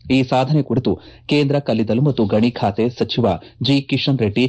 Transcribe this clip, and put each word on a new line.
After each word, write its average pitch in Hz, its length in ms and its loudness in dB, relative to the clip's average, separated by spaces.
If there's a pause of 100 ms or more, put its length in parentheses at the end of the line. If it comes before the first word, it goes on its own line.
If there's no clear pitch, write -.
(120)
ಈ 131 120 2
ಸಾಧನೆ 131 380 0
ಕುರಿತು 123 300 -2 (360)
ಕೇಂದ್ರ 143 320 2
ಕಲ್ಲಿದ್ದಲು 113 420 0
ಮತ್ತು 135 240 2
ಗಣಿ 107 260 2
ಖಾತೆ 110 380 -2
ಸಚಿವ 117 360 -2 (380)
ಜಿ 139 180 2
ಕಿಶನ್ 139 380 -2
ರೆಡ್ಡಿ, 117 300 0